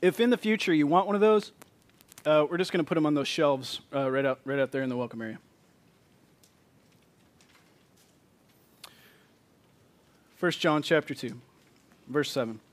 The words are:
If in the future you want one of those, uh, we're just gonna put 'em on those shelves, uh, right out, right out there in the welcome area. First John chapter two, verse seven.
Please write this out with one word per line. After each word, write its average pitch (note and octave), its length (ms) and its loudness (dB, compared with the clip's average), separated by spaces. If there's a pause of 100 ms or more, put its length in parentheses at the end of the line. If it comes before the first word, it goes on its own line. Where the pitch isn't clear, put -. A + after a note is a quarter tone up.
If F3+ 180 2
in A#3+ 120 4
the A#3 60 4
future G#3+ 360 0
you D3 140 4
want F3+ 180 4
one G3+ 80 -2
of G3+ 80 2
those, G#3+ 300 4 (720)
uh, D3+ 240 4
we're E3+ 80 -4
just F3+ 140 -2
gonna E3+ 120 0
put E3 140 -2
'em D3+ 80 2
on D3 80 2
those C#3 140 0
shelves, C#3 540 -2 (120)
uh, C#3 160 -2
right C3+ 160 0
out, C3 200 -2
right C3+ 120 -4
out C3 140 0
there C3+ 100 -4
in C3 80 -4
the B2 80 -6
welcome A#2 240 -8
area. A2 160 -10 (4000)
First F3 220 -2
John D3+ 220 0
chapter D3+ 320 0
two, A#2+ 260 -12 (680)
verse C3+ 240 -2
seven. A2+ 300 -6 (120)